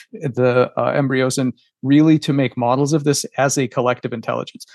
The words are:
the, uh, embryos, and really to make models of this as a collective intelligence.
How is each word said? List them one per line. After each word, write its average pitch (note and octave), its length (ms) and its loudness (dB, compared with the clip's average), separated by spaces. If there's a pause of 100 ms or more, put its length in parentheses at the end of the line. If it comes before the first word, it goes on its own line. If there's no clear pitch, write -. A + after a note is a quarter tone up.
(120)
the, B2+ 640 0
uh, A#2+ 100 -2
embryos, C3 520 -2
and B2+ 160 -2 (280)
really D3+ 360 4
to D3+ 160 -2
make C3+ 240 -2
models C3 360 0
of D3 100 -2
this C#3+ 220 -2 (120)
as C#3 220 0
a B2+ 80 0
collective B2 440 -2
intelligence. A#2+ 640 -8